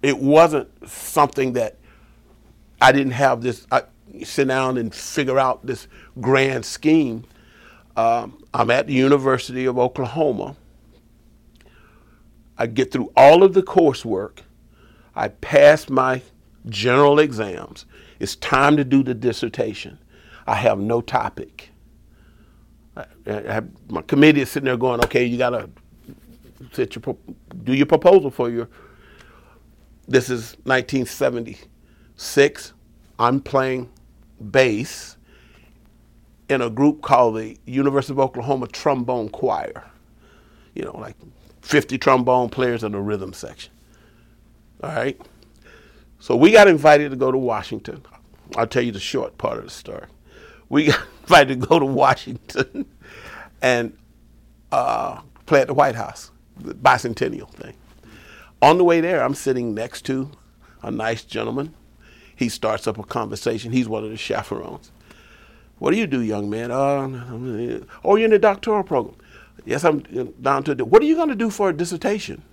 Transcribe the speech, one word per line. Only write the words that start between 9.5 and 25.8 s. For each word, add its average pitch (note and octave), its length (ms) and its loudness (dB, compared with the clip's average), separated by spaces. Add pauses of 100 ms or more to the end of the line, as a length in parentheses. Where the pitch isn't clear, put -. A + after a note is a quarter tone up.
of B2+ 120 -2
Oklahoma. B2 760 -4 (2000)
I A#2 100 -2
get A#2 260 -2
through B2+ 240 -4
all D3+ 260 10
of F#3+ 120 6
the F#3 80 4
coursework. A#2 760 0 (760)
I - 140 -4
pass D3 600 4
my C3 320 0 (460)
general B2 500 4
exams. A2 680 -4 (360)
It's - 160 -8
time C#3+ 400 2
to C#3+ 80 0
do C3+ 180 4
the B2+ 100 -4
dissertation. A2 880 -6 (480)
I - 80 -2
have G#2 240 0
no A2+ 220 -2
topic. - 680 -8 (1300)
I, - 80 -14 (220)
I G#2+ 60 -6 (200)
have, A2 160 -6 (200)
my E2 140 -8
committee D3+ 380 4
is B2+ 100 -6
sitting C3+ 160 -6
there B2+ 100 0
going, A#2+ 280 -2
"Okay, B2 200 0
you A#2+ 120 -2
gotta A#2+ 320 -4 (1040)